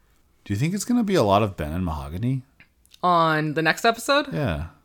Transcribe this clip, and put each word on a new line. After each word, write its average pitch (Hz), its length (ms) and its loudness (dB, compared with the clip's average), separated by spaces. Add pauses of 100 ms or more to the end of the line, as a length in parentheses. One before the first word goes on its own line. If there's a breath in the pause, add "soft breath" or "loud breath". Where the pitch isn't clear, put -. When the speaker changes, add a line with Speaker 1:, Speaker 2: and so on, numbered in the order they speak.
(440)
Speaker 1:
Do - 80 -6
you 101 40 -2
think 156 180 -2
it's 208 100 -6
gonna 240 180 0
be 190 140 0
a 147 80 4
lot 101 180 4
of 101 140 -2
Ben 76 160 -6
and 90 120 -2
Mahogany? 87 580 -4 (600)
Speaker 2:
On 160 520 2
the 160 80 -2
next 156 220 0
episode? 254 480 0
Speaker 1:
Yeah. 90 340 -2 (180)